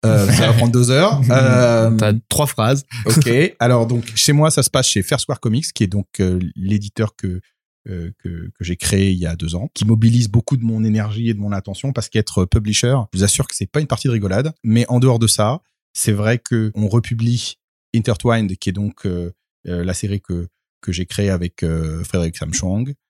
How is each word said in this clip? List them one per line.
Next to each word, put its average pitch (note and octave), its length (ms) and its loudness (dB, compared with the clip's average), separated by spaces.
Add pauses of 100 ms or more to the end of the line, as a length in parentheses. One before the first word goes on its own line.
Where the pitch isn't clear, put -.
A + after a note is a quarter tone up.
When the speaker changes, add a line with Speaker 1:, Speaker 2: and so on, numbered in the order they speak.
Speaker 1:
Euh, G#2+ 240 4
ça A2 160 4
va A2+ 80 4
prendre A#2 180 4
deux A#2+ 180 4
heures. C#3+ 340 2
Speaker 2:
<laughs> A#2+ 60 2
Speaker 1:
Euh, B2 680 4
Speaker 2:
T'as G#2+ 160 4 (160)
trois D3 180 0
phrases. C3+ 380 0 (200)
Speaker 1:
Ok. A#2+ 260 4 (280)
Alors, A#2+ 280 4
donc, A#2+ 180 -2 (100)
chez D3 180 2
moi, D3 180 4
ça C#3 120 0
se - 80 0
passe C3 180 0
chez G3 140 0
Fair C#3+ 180 -2
Square - 200 -6
Comics, A#2+ 340 -2
qui - 100 2
est F#2+ 40 0
donc, G2 180 -4 (140)
euh, F#2 180 2 (180)
l'éditeur G2+ 600 -4
que, F#2 240 -8 (480)
euh, F2 300 -10
que, - 100 -12
que F2 360 -12
j'ai F2 120 -4
créé G2 340 0
il F#2 80 0
y F2 80 -4
a E2 100 -4
deux D#2+ 180 -6
ans, G2 200 -6
qui - 100 -4
mobilise A2+ 440 4
beaucoup A#2 280 0
de A#2 80 -2
mon A2 200 0
énergie G#2+ 440 -2
et A2+ 60 0
de G2+ 40 -8
mon G2+ 140 -4
attention, G2+ 400 -6
parce - 160 -6
qu'être G2+ 380 0
publisher, A2+ 500 0 (160)
je F#2+ 60 -4
vous F#2+ 60 4
assure - 240 0
que - 60 -12
c'est G2 160 -6
pas D3 100 0
une D3+ 60 -4
partie B2+ 220 -2
de B2 40 0
rigolade. A2 400 -2 (120)
Mais A#2 240 2
en B2 120 2
dehors B2+ 180 4
de A2+ 80 2
ça, A2 340 0 (320)
c'est - 200 -2
vrai G#2+ 260 0
que A2 360 -2
on G#2+ 140 -2
republie A#2 680 -2 (380)
Intertwined, A2+ 640 0
qui - 140 -6
est - 20 -4
donc, G2+ 320 -6
euh, F2 280 -4 (340)
euh, F2 180 -4
la F#2 100 -2
série G2 260 -4
que, F2 280 -6 (320)
que - 120 -6
j'ai F2+ 120 -4
créée G2+ 240 -2
avec, F2 340 -2
euh, D#2+ 420 -4
Frédéric E2+ 340 -4
Samchong G2 560 -4 (160)